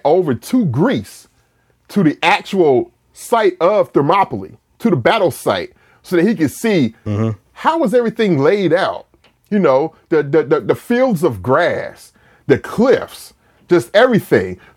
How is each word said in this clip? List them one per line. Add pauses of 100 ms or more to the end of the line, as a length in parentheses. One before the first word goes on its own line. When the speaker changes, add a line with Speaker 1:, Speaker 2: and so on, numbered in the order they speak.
Speaker 1:
over
to
Greece, (640)
to
the
actual (200)
site
of
Thermopylae, (220)
to
the
battle
site, (280)
so
that
he
could
see (100)
Speaker 2:
Mm-hmm. (200)
Speaker 1:
how
was
everything
laid
out. (420)
You
know, (140)
the,
the,
the,
the
fields
of
grass, (340)
the
cliffs, (360)
just
everything. (180)